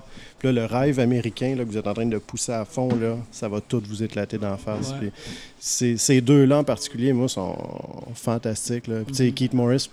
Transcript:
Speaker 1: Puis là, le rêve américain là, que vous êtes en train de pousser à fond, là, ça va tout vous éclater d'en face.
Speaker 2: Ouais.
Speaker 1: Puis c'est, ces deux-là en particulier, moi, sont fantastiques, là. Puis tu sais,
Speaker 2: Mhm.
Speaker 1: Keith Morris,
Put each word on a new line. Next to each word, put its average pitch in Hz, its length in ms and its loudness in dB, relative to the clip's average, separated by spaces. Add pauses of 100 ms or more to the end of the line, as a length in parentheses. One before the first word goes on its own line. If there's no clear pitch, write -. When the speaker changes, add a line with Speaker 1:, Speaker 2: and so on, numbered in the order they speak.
(380)
Speaker 1:
Puis 131 120 0
là, - 20 4
le 117 140 2
rêve 127 340 2
américain 123 560 2
là, 127 80 -2
que 117 80 -6
vous 104 80 -2
êtes 104 80 -4
en 104 80 -2
train 113 100 -2
de 113 140 0
pousser - 320 -8
à 110 140 -2
fond, 127 240 -2 (120)
là, 113 140 0 (160)
ça - 180 -6
va 104 120 -2
tout 120 280 -2
vous 107 140 -4
éclater 104 340 -4
d'en 101 200 -4
face. 107 340 -6
Speaker 2:
Ouais. 139 80 -6
Speaker 1:
Puis 104 120 -6 (480)
c'est, 120 380 0
ces 127 240 6
deux-là 139 380 8
en 151 40 4
particulier, 127 500 0
moi, 123 140 2
sont 92 280 -4 (580)
fantastiques, 117 720 -2
là. 113 100 -2
Puis 110 160 -6
tu - 20 -4
sais, 131 120 4
Speaker 2:
Mhm. 120 60 4
Speaker 1:
Keith 131 200 0
Morris, 123 400 4